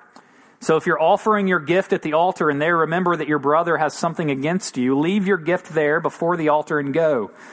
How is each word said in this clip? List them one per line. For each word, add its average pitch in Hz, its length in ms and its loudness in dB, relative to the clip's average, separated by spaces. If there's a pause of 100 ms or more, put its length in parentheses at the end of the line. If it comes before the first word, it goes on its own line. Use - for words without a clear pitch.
(640)
So 160 140 2
if 156 80 -2
you're 160 160 0
offering 202 460 2
your 180 120 2
gift 170 320 0
at 190 120 -2
the 156 100 -4
altar 170 340 2
and 143 140 0
there 170 160 2
remember 170 380 0
that 156 120 -4
your 151 120 0
brother 156 380 2
has 151 180 -2
something 165 340 -2
against 143 480 -4
you, 131 180 2
leave 180 300 0
your 190 140 0
gift 165 340 -4
there 151 260 2
before 170 380 -2
the 156 120 0
altar 151 280 0
and 139 160 -4
go. 143 380 0 (220)